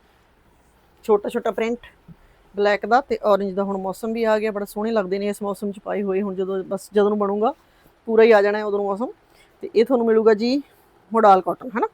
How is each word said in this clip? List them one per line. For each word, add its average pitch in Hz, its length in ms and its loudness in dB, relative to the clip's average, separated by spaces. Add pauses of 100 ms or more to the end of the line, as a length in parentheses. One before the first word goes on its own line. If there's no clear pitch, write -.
(1040)
ਛੋਟਾ 208 260 0
ਛੋਟਾ 226 220 -4
ਪ੍ਰਿੰਟ 226 280 -4 (800)
ਬਲੈਕ 202 300 0
ਦਾ 233 140 2
ਤੇ 240 240 -6
ਔਰੇਂਜ 196 300 0
ਦਾ। 196 80 -2
ਹੁਣ 196 160 -4
ਮੌਸਮ 190 340 -8
ਵੀ 226 120 -2
ਆ 220 140 2
ਗਿਆ, 214 120 -2
ਬੜਾ 202 140 -6
ਸੋਹਣੇ 208 260 -6
ਲੱਗਦੇ 202 280 -2
ਨੇ 202 80 -4
ਇਸ 202 160 -6
ਮੌਸਮ 202 300 -6
'ਚ 190 60 -14
ਪਾਏ 190 240 -6
ਹੋਏ। 190 200 -2
ਹੁਣ 196 120 -6
ਜਦੋਂ, 190 300 -4
ਬਸ 185 300 -8
ਜਦੋਂ 208 140 4
ਨੂੰ 214 100 0
ਬਣੂਗਾ 208 360 -2 (520)
ਪੂਰਾ 226 160 4
ਹੀ 233 100 8
ਆ 208 100 8
ਜਾਣਾ 208 160 0
ਹੈ 214 60 -6
ਉਦੋਂ 202 140 -4
ਨੂੰ 202 80 -2
ਮੌਸਮ। 196 200 -4 (540)
ਤੇ - 140 -12
ਇਹ 226 100 4
ਤੁਹਾਨੂੰ 233 220 2
ਮਿਲੂਗਾ 220 280 4
ਜੀ 240 280 0 (500)
ਮੋਡਾਲ 208 280 6
ਕਾਟਨ, 180 280 -8
ਹੈ 233 120 -6
ਨਾ? 415 140 -2